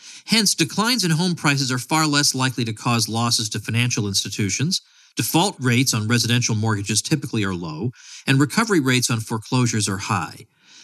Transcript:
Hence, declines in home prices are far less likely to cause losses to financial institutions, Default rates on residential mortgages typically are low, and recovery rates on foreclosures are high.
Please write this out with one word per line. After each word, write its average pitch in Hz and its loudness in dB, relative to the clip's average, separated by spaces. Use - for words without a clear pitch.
Hence, 214 2
declines 208 0
in 170 4
home 170 2
prices 139 0
are 127 0
far 156 0
less 143 2
likely 127 0
to 110 -4
cause 117 0
losses 113 0
to 113 -6
financial 117 -2
institutions, 101 -2
Default 170 0
rates 127 2
on 107 -2
residential 117 2
mortgages 107 0
typically 139 -2
are 98 -2
low, 92 -6
and 135 4
recovery 202 2
rates 127 2
on 117 -2
foreclosures 113 -2
are 98 -2
high. 95 -4